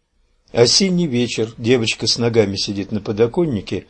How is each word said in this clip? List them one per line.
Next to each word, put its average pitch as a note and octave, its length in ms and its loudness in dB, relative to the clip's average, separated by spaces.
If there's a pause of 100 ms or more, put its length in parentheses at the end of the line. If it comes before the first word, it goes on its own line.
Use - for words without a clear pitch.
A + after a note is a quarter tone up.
(520)
Осенний F3 540 2
вечер, A#2+ 520 -2
девочка A#2 480 0
с - 100 0
ногами A2+ 400 2
сидит G2 360 -6
на G#2 80 -2
подоконнике A2+ 880 -2